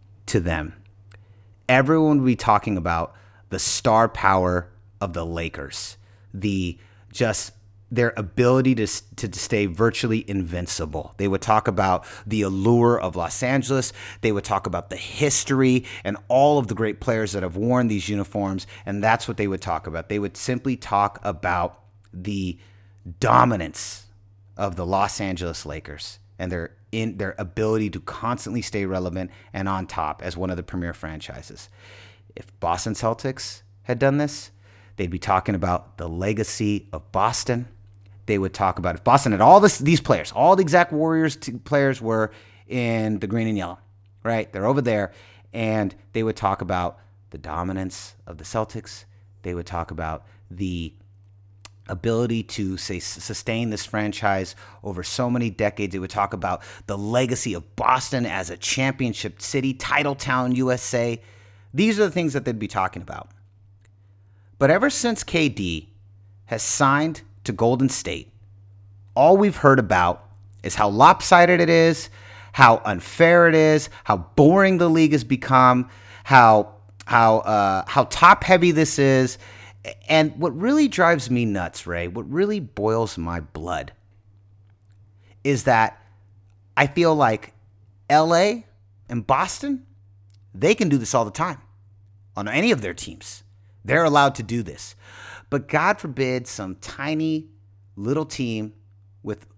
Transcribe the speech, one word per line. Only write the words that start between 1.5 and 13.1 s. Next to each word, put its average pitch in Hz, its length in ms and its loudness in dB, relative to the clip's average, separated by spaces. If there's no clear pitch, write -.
everyone 151 480 2
would 135 80 0
be 123 100 2
talking 104 420 0
about 85 380 -4
the 92 100 -6
star 113 500 2
power 90 600 2
of 98 140 -6
the 85 120 -6
Lakers, 82 720 -8
the 95 460 -4
just - 380 -2
their 117 260 0
ability 127 560 2
to 113 100 -2
s-, - 200 -6
to 98 160 -8
stay 104 360 -2
virtually 110 600 0
invincible. 85 880 -6
They 101 100 -2
would 98 160 -2
talk 107 240 2
about 95 360 0
the 107 160 -2
allure 113 580 2
of 90 160 -6